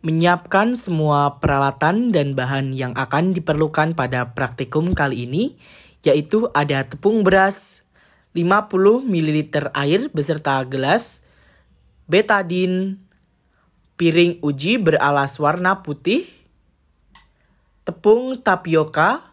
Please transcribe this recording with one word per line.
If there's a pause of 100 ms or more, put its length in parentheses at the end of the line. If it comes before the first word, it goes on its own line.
Menyiapkan
semua
peralatan
dan
bahan
yang
akan
diperlukan
pada
praktikum
kali
ini, (480)
yaitu
ada
tepung
beras, (480)
lima
puluh
mililiter
air
beserta
gelas, (800)
betadin, (960)
piring
uji
beralas
warna
putih, (1600)
tepung
tapioka